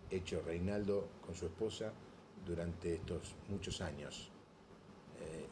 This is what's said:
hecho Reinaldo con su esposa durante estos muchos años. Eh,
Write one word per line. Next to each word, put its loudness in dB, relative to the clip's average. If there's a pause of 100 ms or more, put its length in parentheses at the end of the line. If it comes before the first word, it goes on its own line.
(100)
hecho 2
Reinaldo 4 (160)
con -4
su 0
esposa 2 (520)
durante 2
estos 0 (140)
muchos 0
años. -2 (880)
Eh, -4